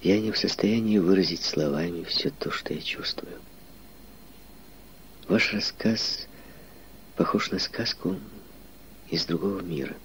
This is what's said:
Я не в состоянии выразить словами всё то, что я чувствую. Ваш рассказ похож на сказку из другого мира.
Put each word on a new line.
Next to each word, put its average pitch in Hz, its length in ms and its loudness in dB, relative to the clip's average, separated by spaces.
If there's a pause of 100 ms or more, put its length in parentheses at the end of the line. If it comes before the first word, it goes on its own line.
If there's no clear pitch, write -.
Я 98 180 4
не 110 100 0
в - 80 -2
состоянии 107 600 4
выразить 87 440 4
словами 78 600 -2
всё - 260 0
то, - 200 -6
что - 220 -6
я - 80 -4
чувствую. - 600 -8 (1900)
Ваш - 240 4
рассказ - 720 0 (920)
похож - 340 2
на 95 80 -2
сказку - 580 -4 (960)
из 82 160 -2
другого 92 340 -2
мира. 76 440 -6